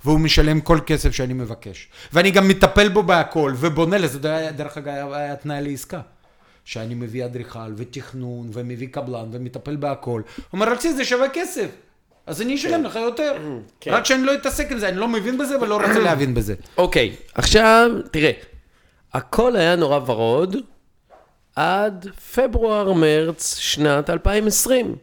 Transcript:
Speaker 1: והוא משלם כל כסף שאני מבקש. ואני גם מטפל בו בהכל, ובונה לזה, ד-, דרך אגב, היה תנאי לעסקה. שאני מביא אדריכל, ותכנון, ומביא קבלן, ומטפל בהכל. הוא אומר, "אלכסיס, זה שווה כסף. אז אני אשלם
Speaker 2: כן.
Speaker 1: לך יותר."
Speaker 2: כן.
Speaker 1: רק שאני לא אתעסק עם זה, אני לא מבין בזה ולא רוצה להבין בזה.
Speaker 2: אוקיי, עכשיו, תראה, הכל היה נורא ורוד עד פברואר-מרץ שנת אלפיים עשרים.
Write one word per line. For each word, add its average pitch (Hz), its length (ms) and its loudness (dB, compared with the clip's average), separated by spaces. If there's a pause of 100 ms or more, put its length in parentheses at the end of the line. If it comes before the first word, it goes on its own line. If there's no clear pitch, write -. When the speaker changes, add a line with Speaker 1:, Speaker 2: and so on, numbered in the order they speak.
Speaker 1:
והוא 156 160 4
משלם 156 400 4
כל 160 260 4
כסף 143 260 2
שאני 127 200 -4
מבקש. 113 560 -10 (240)
ואני 180 180 4
גם 190 180 6
מטפל 190 400 6
בו 202 140 2
בהכל, 160 540 2
ובונה 165 420 0
לזה, 143 200 -2
ד-, 156 380 -4
דרך 147 220 -10
אגב, 143 340 -10
היה 143 240 -6
תנאי 143 260 -8
לעסקה. 147 380 -8 (640)
שאני 113 300 -10
מביא 120 300 -8
אדריכל, 117 520 -12
ותכנון, 123 760 -12
ומביא 123 380 -10
קבלן, 123 420 -10
ומטפל 123 440 -10
בהכל. 131 460 -6 (140)
הוא - 60 -14 (100)
אומר, 214 180 0
"אלכסיס, 262 260 0
זה 262 80 -2
שווה 247 280 0
כסף. 320 360 -6 (580)
אז 160 160 -8
אני 254 120 -2
אשלם 320 260 -2
Speaker 2:
כן. - 20 0
Speaker 1:
לך 226 140 -6
יותר." 247 400 -2 (440)
Speaker 2:
כן. 147 100 -6
Speaker 1:
רק 226 140 2
שאני 262 180 2
לא 277 120 2
אתעסק 277 380 -4
עם 240 60 -6
זה, 208 100 -2
אני 185 80 -4
לא 220 120 -2
מבין 233 300 -2
בזה 277 220 -2
ולא 214 160 0
רוצה 208 220 2
להבין 143 360 2
בזה. 107 200 -2 (220)
Speaker 2:
אוקיי, 151 360 2 (220)
עכשיו, 226 560 6 (200)
תראה, 151 200 2 (840)
הכל 226 420 0
היה 175 200 4
נורא 147 300 2
ורוד 127 500 0 (1000)
עד 190 500 -2 (280)
פברואר-מרץ 196 1200 2
שנת 147 520 0
אלפיים 208 360 0
עשרים. 233 560 0